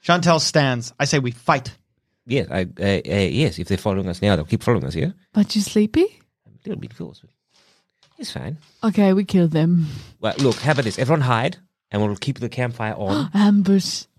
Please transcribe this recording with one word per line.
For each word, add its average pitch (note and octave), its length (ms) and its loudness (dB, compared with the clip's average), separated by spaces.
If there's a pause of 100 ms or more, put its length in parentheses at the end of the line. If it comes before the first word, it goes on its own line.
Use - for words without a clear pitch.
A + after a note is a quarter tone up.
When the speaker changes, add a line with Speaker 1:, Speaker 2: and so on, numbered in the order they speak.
Speaker 1:
Chantel F3 360 4
stands. C3 600 0
I C#3+ 60 2
say D3+ 120 0
we B2 140 -2
fight. - 440 -4 (500)
Speaker 2:
Yes, B2 240 -2
I, F#2 120 -2 (160)
uh, G2 60 -4
uh, G2 200 2
yes, G2 540 0
if F2 100 -8
they're F#2+ 100 0
following F#2+ 300 -2
us F2 140 -6
now, G2+ 140 4
they'll D#2 80 -2
keep - 180 -2
following G#2+ 220 0
us, C#2+ 100 -6
yeah? C3 160 -2 (240)
Speaker 3:
Aren't G#3 220 2
you G#3 60 0
sleepy? G#3+ 420 2 (420)
Speaker 2:
I'm - 60 -20
a - 160 -20
little - 120 -8
bit, - 120 -14
of - 60 -20
course, - 220 -14
but - 100 -20 (880)
it's C#4 140 -12
fine. D3 260 -10 (260)
Speaker 3:
Okay, G3+ 300 4
we G3 100 2
kill F3 240 2
them. E3 380 2 (340)
Speaker 2:
Well, G#2+ 180 -2
look, C3 180 2
how D3 160 0
about C3 120 2
this? G#2 140 -4
Everyone D3 240 0
hide, B2+ 340 0 (340)
and G#2 120 0
we'll G#2 140 0
keep C3+ 240 -6
the A#2+ 100 -6
campfire A#2+ 440 -4
on. G2+ 360 -2
Speaker 3:
<gasps> - 40 -18
Ambush. G3+ 680 2 (140)